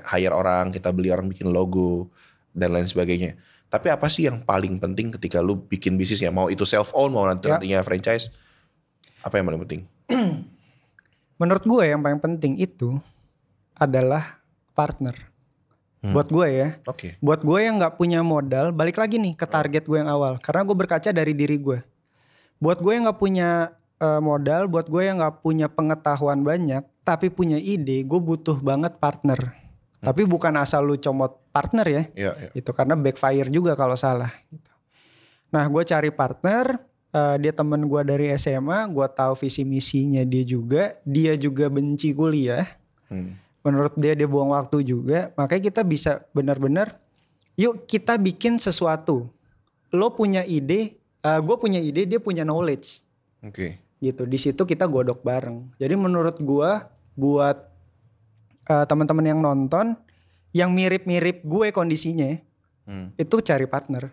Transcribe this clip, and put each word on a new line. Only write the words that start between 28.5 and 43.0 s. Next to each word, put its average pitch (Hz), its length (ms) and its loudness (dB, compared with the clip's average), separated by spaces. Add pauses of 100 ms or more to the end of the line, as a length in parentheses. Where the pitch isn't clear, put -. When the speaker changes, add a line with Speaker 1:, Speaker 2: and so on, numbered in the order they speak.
Speaker 2:
banget 139 400 -2
partner. 139 560 0 (420)
Speaker 1:
Hmm. - 80 -20
Speaker 2:
Tapi 131 200 2
bukan 170 320 2
asal 143 280 0
lu 143 140 0
comot 135 520 -2
partner 196 360 0
ya. 156 260 0
Speaker 1:
Iya, 95 280 -4
iya. - 120 -14
Speaker 2:
Itu 123 200 -8
karena 135 240 2
backfire 135 520 2
juga 165 260 2
kalau 135 200 2
salah. 123 360 0 (180)
Gitu. - 220 -20 (800)
Nah, 147 140 0
gue 147 200 2
cari 151 260 0
partner, 202 720 0 (260)
eh, 147 300 2
dia 147 140 0
temen 151 320 0
gue 147 200 0
dari 143 240 0
S 139 200 -2
M 135 200 -2
A, 208 180 -2
gue 143 220 0
tahu 131 300 -2
visi 139 260 -4
misinya 135 600 0
dia 127 180 0
juga, 127 640 -2
dia 156 320 2
juga 143 320 0
benci 143 440 -2
kuliah. 143 540 0 (420)